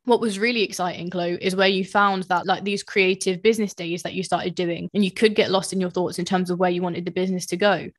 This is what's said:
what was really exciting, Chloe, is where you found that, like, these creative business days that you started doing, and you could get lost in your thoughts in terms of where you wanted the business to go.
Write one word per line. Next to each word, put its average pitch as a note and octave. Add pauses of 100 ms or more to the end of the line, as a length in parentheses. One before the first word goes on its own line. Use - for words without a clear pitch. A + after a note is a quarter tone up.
what A#3+
was G#3
really A#3
exciting, E3+
Chloe, F3
is F#3
where F#3+
you F#3+
found G3
that, E3+
like, F#3
these G3+
creative F#3+
business A3
days E3+
that -
you F#3
started F3
doing, F3
and G#3
you F#3
could A3
get G#3
lost F#3+
in F#3
your F3+
thoughts F3+
in F3
terms F#3
of F3
where F3+
you F3+
wanted F3+
the F3+
business F#3
to F3
go. F#3 (100)